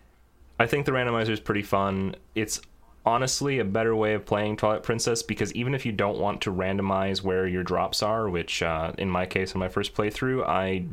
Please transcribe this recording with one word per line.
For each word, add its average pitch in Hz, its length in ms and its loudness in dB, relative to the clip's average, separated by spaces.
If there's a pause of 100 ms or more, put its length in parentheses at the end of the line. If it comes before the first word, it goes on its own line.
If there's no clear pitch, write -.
(600)
I 117 60 4
think 139 200 0
the 143 60 2
randomizer 120 380 2
is 107 100 0
pretty 104 220 0
fun. 98 520 0 (200)
It's 110 260 -2 (460)
honestly 127 520 2
a 110 60 2
better 113 320 2
way 107 180 2
of 101 120 -4
playing 107 300 0
Twilight 107 260 2
Princess, 117 400 0
because 104 320 -2
even 123 200 -2
if 131 120 -4
you 117 60 -2
don't 101 260 0
want 101 240 -2
to 104 100 0
randomize 95 720 0
where 92 240 2
your 90 180 0
drops 90 380 0
are, 110 260 0
which, 85 340 -2
uh, 82 360 0
in 95 100 0
my 90 160 0
case, 92 300 -2
in 95 60 -2
my 92 80 0
first - 260 -2
playthrough, 127 520 0
I 95 320 2 (140)